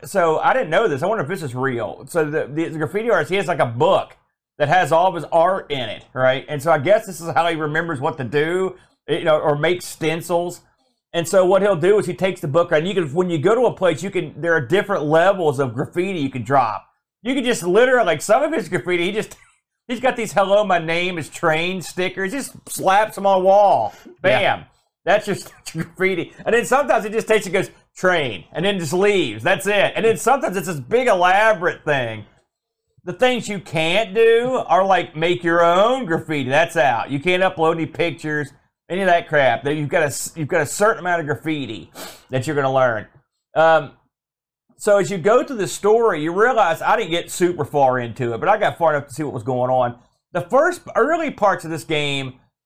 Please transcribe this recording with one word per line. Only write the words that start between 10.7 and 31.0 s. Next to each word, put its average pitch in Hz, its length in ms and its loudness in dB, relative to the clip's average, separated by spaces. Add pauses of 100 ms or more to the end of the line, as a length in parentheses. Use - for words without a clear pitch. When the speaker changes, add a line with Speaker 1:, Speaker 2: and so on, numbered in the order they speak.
Speaker 1:
And 170 140 -2
so 185 180 4
what 185 160 4
he'll 202 140 2
do 180 240 4
is 185 60 -2
he 180 80 -4
takes 185 280 -4
the 165 60 -6
book, 170 240 0
and 160 160 2
you 196 60 -4
can, 170 200 -2
when 180 160 0
you 165 80 -2
go 160 180 2
to 247 100 2
a 190 80 2
place, 170 280 0
you 190 100 -8
can, 156 280 -6
there 165 140 0
are 151 80 2
different 185 420 0
levels 160 560 2
of 127 140 -2
graffiti 175 460 -4
you 135 100 -2
can 127 140 -8
drop. 113 420 0 (360)
You 247 120 -4
can 254 100 -2
just 226 200 -2
literally, 233 420 4
like, 160 160 0
some 247 220 2
of 311 100 -2
his 320 160 -6
graffiti, 175 360 -2
he 202 80 -2
just, 208 220 -6 (260)
<laughs> - 260 -20
he's 240 140 -6
got 254 140 0
these 226 180 -6
"Hello, 196 300 4
my 190 160 2
name 170 380 -2
is 147 100 -8
Train" 170 540 -2
stickers, 185 500 -6
just 269 220 -8 (160)
slaps 196 460 0
them 196 100 -6
on 190 160 4
the 180 40 -2
wall. 190 480 4 (120)
Speaker 2:
Yeah. - 60 -20 (100)
Speaker 1:
Bam. 170 440 0 (380)
That's 202 220 2
just - 260 -8 (100)
<laughs> - 120 -16
graffiti. 170 600 -4 (120)
And 202 80 0
then 233 120 2
sometimes 254 380 2
he 214 60 -6
just 208 180 -4
takes 214 180 2
and 175 80 -6
goes, 185 180 -2 (240)
"Train," 143 580 -2
and 156 100 -6
then 202 160 -2
just 165 140 -6
leaves. 180 500 0
That's 185 220 0
it. 196 300 2
And 180 100 -2
then 226 120 2
sometimes 247 380 0
it's 180 120 -4
this 165 120 -6
big 226 280 0